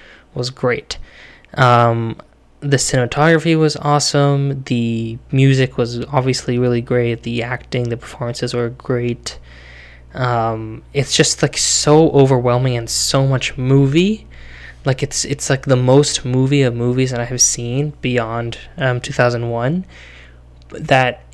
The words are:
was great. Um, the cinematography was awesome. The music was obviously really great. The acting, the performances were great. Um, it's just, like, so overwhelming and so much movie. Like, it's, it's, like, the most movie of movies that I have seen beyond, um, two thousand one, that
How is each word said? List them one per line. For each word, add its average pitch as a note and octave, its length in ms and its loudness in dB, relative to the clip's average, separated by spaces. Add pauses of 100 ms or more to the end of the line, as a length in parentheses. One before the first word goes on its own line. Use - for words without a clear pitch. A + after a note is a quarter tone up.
(320)
was B2+ 180 -6
great. - 480 -4 (560)
Um, A#2 680 2 (400)
the C#3 160 0
cinematography D3+ 840 2
was D#3 160 2
awesome. C#3+ 880 0
The A2+ 560 -2 (140)
music C3+ 440 4
was A#2+ 300 -4
obviously C3 540 -2
really A#2+ 200 0
great. A#2+ 440 -2
The A#2 180 -4
acting, B2 460 -6
the A#2 80 -6
performances A#2+ 580 -10
were A#2+ 160 -4
great. A#2+ 680 -6 (760)
Um, A2+ 680 -4 (100)
it's - 220 -2
just, - 260 0
like, - 160 -2
so - 540 2
overwhelming B2+ 640 2
and A#2 120 -6
so - 380 0
much C3+ 320 -2
movie. C#3 680 2 (560)
Like, C3 180 -2
it's, - 220 -4
it's, - 260 -4
like, C3 160 -2
the C3+ 80 4
most B2+ 500 4
movie C3 380 2
of A#2+ 140 0
movies B2 340 0
that B2 80 -6
I A#2+ 60 -4
have B2 180 -4
seen C3 580 -2
beyond, A#2 580 -2 (180)
um, B2+ 240 0
two - 120 -8
thousand A#2+ 380 0
one, C3+ 340 -2 (840)
that C3 640 0